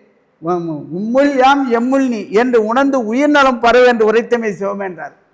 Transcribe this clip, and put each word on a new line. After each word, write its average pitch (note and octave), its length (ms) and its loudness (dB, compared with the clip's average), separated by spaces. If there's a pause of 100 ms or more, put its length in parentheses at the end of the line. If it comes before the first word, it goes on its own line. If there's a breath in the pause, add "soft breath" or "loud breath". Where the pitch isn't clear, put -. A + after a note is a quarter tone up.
(420)
"உம், E3 520 -6
உம்முள் B3+ 420 0
யாம் C4 360 2
எம்முள் C4 360 0
நீ" G#3+ 220 -6
என்று A#3 340 2
உணர்ந்து C4 420 0
உயிர்நலம் C4+ 540 2
பரவு A#3+ 260 4
என்று A3 260 2
உரைத்தமை A#3 400 -2
சிவமே G3 320 -8
என்றார். D#3 280 -12 (220)